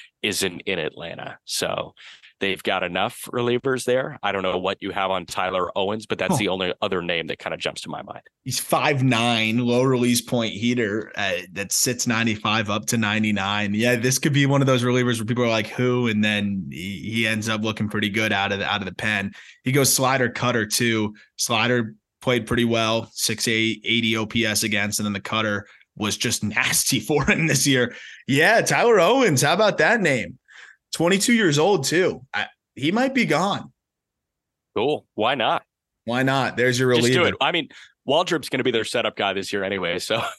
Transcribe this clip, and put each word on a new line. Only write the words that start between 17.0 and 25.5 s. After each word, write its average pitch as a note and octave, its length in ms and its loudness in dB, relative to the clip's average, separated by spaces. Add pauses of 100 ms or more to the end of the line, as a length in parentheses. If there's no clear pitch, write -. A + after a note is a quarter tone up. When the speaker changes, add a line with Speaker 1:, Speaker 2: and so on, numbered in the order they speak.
Speaker 2:
he A2+ 160 0
ends A2 220 -2
up A2 140 -2
looking G#2+ 260 -2
pretty G#2+ 220 -2
good G#2+ 220 0
out G2 200 0
of G2 60 -2
the, F#2+ 80 -2
out G3+ 140 -2
of F#3+ 60 -6
the F3+ 80 -10
pen. G#2 380 -4 (320)
He B2+ 80 0
goes C3+ 200 4
slider, B2+ 360 2
cutter A#2+ 380 0
too. A2 480 0 (220)
Slider A#2+ 580 0 (260)
played A#2+ 260 0
pretty A#2+ 200 2
well, A2+ 480 0
six - 340 -2
eight, A2 340 0
eighty A2+ 320 2
O A2+ 120 0
P A2+ 180 2
S G#2+ 180 0
against, G#2 360 0
and G#2+ 80 -2
then G#2 80 -2
the G2 60 -4
cutter G#2+ 460 -2 (300)